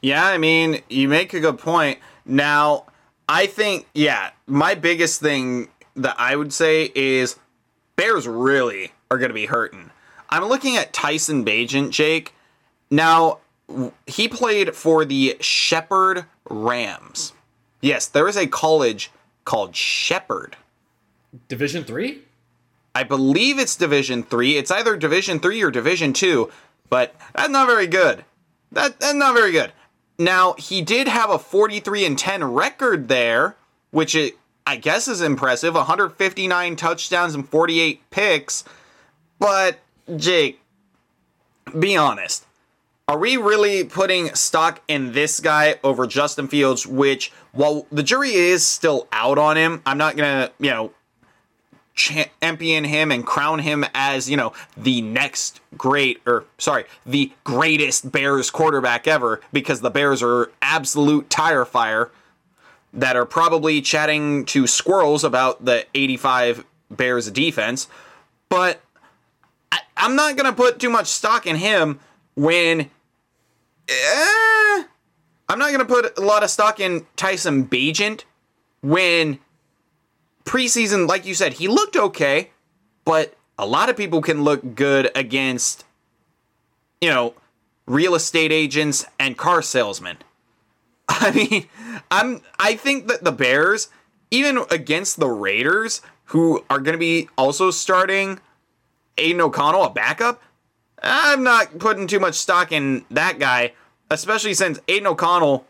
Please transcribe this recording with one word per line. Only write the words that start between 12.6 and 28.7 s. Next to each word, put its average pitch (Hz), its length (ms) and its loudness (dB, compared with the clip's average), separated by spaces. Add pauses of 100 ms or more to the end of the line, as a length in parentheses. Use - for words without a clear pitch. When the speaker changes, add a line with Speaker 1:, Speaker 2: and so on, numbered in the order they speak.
Speaker 1:
Now, 160 500 4 (280)
w-, 123 240 -8 (140)
he 208 220 -4
played 214 480 0
for 160 280 2
the 135 380 0
Shepherd 180 840 0 (240)
Rams. 113 840 -6 (480)
Yes, 135 260 0
there 151 200 2
is 202 100 -2
a 175 100 0
college 135 640 0 (340)
called 95 300 -4
Shepherd. - 840 -4 (880)
Speaker 2:
Division 143 360 -6
three? 247 400 -8 (720)
Speaker 1:
I 131 80 0
believe 139 560 0
it's 247 160 -2
Division 139 480 0
three. 127 340 0
It's 135 140 -4
either 214 260 0
Division 165 420 -2
three 208 220 -2
or 175 80 0
Division 139 440 -2
two, 151 360 0 (400)
but - 260 0 (200)
that's - 140 -2
not 269 180 4
very 220 180 4
good. 165 400 2 (460)